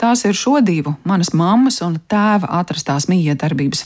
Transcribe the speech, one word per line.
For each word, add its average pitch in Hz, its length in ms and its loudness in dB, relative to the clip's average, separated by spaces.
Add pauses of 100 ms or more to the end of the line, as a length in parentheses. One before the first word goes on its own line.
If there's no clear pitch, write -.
tās 240 180 2
ir 202 140 0
šo 277 260 2
divu, 160 300 0 (140)
manas 175 280 0
mammas 214 480 2
un 170 140 -2 (120)
tēva 208 380 2 (140)
atrastās - 500 -4
mijiedarbības 147 760 0